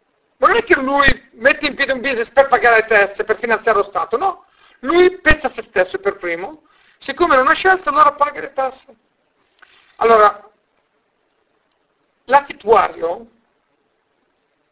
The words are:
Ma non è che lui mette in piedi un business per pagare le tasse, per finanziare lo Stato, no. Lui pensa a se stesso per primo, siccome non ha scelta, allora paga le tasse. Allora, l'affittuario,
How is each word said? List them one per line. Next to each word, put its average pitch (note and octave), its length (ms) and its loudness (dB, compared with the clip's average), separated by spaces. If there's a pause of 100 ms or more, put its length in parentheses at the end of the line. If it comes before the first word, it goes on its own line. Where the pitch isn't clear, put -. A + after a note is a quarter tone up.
(360)
Ma C4+ 120 2
non G#4 100 2
è A4 60 -2
che E4+ 120 2
lui C#4 560 0
mette D4 340 -2
in C#4 80 -6
piedi C4+ 180 -4
un C4 80 -4
business A#3 280 -4
per C#4 180 2
pagare A#3 360 2
le A3 40 -16
tasse, G3+ 380 0
per G#3+ 140 -4
finanziare A3+ 400 -2
lo G3+ 60 -2
Stato, F3 320 -6
no. F4+ 280 -6 (360)
Lui F4+ 380 2
pensa D4+ 280 0
a B3 60 -6
se A3+ 100 -12
stesso - 360 -4
per - 200 -6
primo, F3+ 460 -10 (340)
siccome D#4 360 -2
non C4 140 2
ha D#4+ 60 2
scelta, F#4 340 0
allora D4 240 2
paga C#4+ 280 -4
le - 120 -14
tasse. C4 420 -8 (1040)
Allora, A3 480 2 (1800)
l'affittuario, G3+ 1000 -2 (1500)